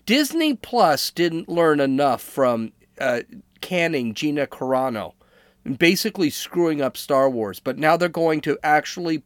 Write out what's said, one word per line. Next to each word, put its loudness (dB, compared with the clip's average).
Disney 2
Plus 2
didn't -2
learn 2
enough 2
from, 0
uh, -2
canning -2
Gina -2
Carano -4
and -8
basically 2
screwing -2
up -2
Star 2
Wars, -4
but -6
now 4
they're 0
going 0
to -2
actually 0